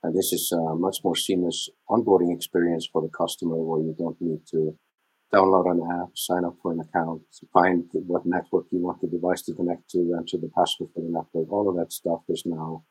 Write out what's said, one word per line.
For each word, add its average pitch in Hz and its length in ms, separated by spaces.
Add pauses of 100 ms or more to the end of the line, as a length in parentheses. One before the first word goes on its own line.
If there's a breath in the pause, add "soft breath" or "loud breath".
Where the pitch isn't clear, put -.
And 87 100
this 92 200
is - 180
a 85 240
much 95 260
more 87 140
seamless 90 540 (180)
onboarding 101 480
experience 85 560
for 82 80
the 78 80
customer, 82 480
where 80 240
you 80 180
don't 82 220
need 80 200 (100)
to 78 260 (560)
download 95 380
an 87 100 (220)
app, 90 120
sign 90 300
up 87 180
for 85 100
an 82 80
account, 80 420 (320)
find 90 380
what 87 340
network 87 440
you 92 100
want 87 200
the 90 80
device 87 360
to 87 100
connect 87 380
to, 87 260
enter 85 180
the 80 180
password 87 400
for 85 60
the 82 80
network. 82 420
All 101 200
of 87 60
that 85 140
stuff 85 380
is 82 160
now 80 460